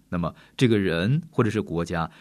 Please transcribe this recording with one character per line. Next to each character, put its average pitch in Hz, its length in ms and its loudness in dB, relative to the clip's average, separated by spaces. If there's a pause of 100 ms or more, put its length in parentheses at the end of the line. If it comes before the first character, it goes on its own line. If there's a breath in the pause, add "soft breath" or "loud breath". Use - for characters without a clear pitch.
那 90 100 -6
么 82 160 -4 (220 soft breath)
这 127 140 4
个 110 100 4
人 95 500 0
或 - 140 0
者 107 60 0
是 104 120 0
国 85 220 -4
家 82 260 -4 (120 loud breath)